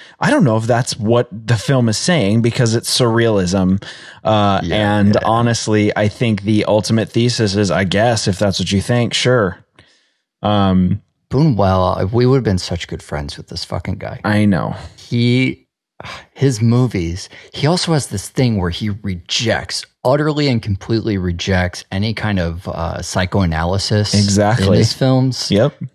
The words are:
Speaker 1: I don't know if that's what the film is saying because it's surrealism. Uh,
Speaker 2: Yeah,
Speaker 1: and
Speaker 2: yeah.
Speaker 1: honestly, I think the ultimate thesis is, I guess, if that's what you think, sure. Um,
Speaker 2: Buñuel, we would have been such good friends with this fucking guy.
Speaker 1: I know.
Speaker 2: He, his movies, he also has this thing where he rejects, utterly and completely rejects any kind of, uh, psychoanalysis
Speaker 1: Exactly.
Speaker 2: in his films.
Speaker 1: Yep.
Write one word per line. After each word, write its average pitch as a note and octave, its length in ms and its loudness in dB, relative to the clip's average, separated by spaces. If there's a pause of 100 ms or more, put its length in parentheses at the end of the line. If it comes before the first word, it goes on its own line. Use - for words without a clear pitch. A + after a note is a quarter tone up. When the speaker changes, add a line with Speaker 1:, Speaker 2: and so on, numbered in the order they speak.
(200)
Speaker 1:
I F#3+ 100 2
don't C#4 140 4
know A2 120 4
if A2+ 80 -2
that's A#2+ 340 0
what A#2+ 320 2
the A2 260 -2
film B2 320 2
is G#2+ 80 0
saying A2+ 460 0
because A2+ 320 0
it's - 200 -2
surrealism. G2+ 880 2 (420)
Uh, G2+ 380 2
Speaker 2:
Yeah, G#2 360 0
Speaker 1:
and G#2 160 4
Speaker 2:
yeah. A2 100 2
Speaker 1:
honestly, A2 720 0
I G#2 120 2
think G#2+ 340 -2
the G#2+ 240 0
ultimate G#2+ 420 0
thesis A#2 480 0
is, G2+ 140 2
I F2+ 140 2
guess, G#2+ 440 0
if F#2+ 100 -2
that's G2+ 200 0
what F2 140 -4
you F#2+ 100 2
think, A#2+ 320 -2
sure. A#2 500 0 (760)
Um, F#2+ 580 2 (300)
Speaker 2:
Buñuel, F#2+ 840 2
we B2 140 2
would C3+ 100 4
have B2 80 0
been F#2+ 140 2
such - 300 -6
good D#2+ 140 -10
friends C#2+ 360 -10
with - 100 -18
this - 160 -10
fucking - 320 -6
guy. - 280 -10
Speaker 1:
I G#2 200 2
know. D2 320 0 (220)
Speaker 2:
He, B2 680 -2 (680)
his C3 260 0
movies, A2 680 0 (240)
he C#3 120 -2
also E3+ 280 0
has C#3+ 140 -2
this G2+ 200 -8
thing A#2+ 300 0
where F2+ 120 0
he G#2 200 -4
rejects, F#2+ 960 -6 (180)
utterly D3 440 0
and A#2 120 2
completely G#2+ 560 -2
rejects F2+ 760 -2
any G#2 200 -2
kind G#2 280 -2
of, E2+ 280 -6
uh, E2 320 -6
psychoanalysis F#2 1120 0
Speaker 1:
Exactly. G2+ 540 2
Speaker 2:
in F#2+ 80 4
his G2+ 180 4
films. C3 580 0
Speaker 1:
Yep. A2+ 240 2 (200)